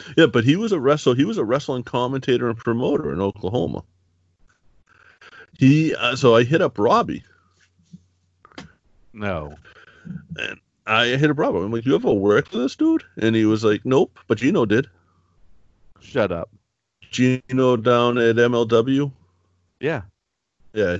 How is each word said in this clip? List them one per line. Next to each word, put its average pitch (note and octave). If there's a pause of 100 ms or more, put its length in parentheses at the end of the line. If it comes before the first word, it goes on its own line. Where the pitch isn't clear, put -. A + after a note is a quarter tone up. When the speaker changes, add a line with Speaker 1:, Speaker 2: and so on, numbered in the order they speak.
(160)
Speaker 1:
yeah, D#3+
but A#2
he C#3+
was G#3+
a E3+
wrestle-, C#3+
he C3+
was A3
a D3+
wrestling B2
commentator B2
and A2+
promoter A#2+
in E2
Oklahoma. G2 (1700)
He, D3+
uh, B2
so B2
I A#2
hit C#3+
up D3+
Robbie. F3+ (1900)
Speaker 2:
No. F2 (800)
Speaker 1:
And - (260)
I A2
hit C#3+
up C#3+
Robbie. F3+
I'm F#2+
like, A#2
"You C#3
ever A3
worked G#2
with A#3
this C4
dude?" D#4+ (140)
And A2+
he A2
was A2
like, G#2+
"Nope, -
but A2
Gino C#3
did." G#2+ (1120)
Speaker 2:
Shut G#2
up. E2+ (640)
Speaker 1:
Gino B2+
down A#2+
at A#2
M A#2+
L A#2
W? C3 (640)
Speaker 2:
Yeah. C#3 (680)
Speaker 1:
Yeah, F#2